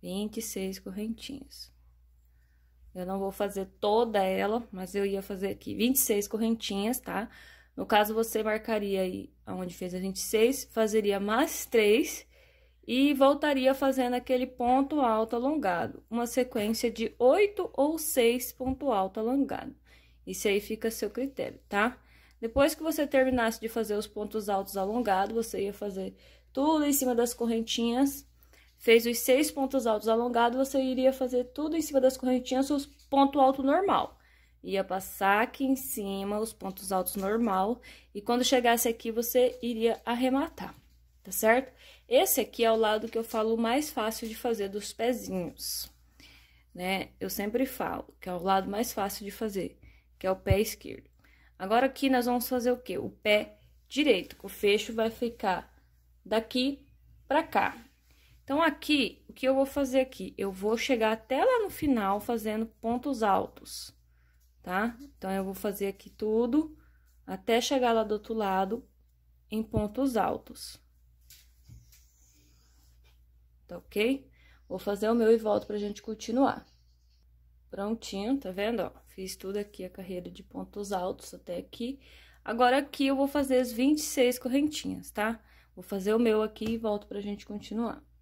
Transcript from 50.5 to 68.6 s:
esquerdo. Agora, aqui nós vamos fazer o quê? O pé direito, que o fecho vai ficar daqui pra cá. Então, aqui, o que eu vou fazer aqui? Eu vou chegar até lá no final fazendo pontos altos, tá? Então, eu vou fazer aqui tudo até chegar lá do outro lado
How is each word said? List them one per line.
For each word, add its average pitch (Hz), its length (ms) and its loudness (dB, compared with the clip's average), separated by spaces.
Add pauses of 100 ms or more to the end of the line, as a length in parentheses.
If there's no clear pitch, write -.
esquerdo. - 500 -6 (480)
Agora, 220 280 2
aqui 269 220 0
nós 254 180 4
vamos 247 220 0
fazer 247 220 0
o 240 100 0
quê? - 180 -8
O 202 120 -6
pé 208 480 0 (300)
direito, 247 480 2
que - 100 -16
o - 20 -10
fecho 208 440 0
vai 226 180 0
ficar 226 640 -4 (500)
daqui 254 600 -2 (400)
pra 302 160 2
cá. - 420 -2 (600)
Então, 285 180 0
aqui, 285 680 0
o - 40 -20
que - 140 -4
eu 262 100 4
vou 269 100 4
fazer 269 340 0
aqui? 262 380 -4
Eu 196 140 -4
vou 202 240 -2
chegar 220 360 2
até 262 320 0
lá 494 160 4
no 403 100 -2
final 208 500 0
fazendo 220 460 -2
pontos 240 560 -4
altos, - 760 -2 (640)
tá? 214 400 -2
Então, 233 300 -10
eu 190 140 -2
vou 190 100 -6
fazer 202 320 -4
aqui - 240 -8
tudo 240 680 0 (480)
até 190 360 0
chegar 247 320 2
lá 226 100 2
do 214 100 -2
outro 214 220 -6
lado 196 540 0 (600)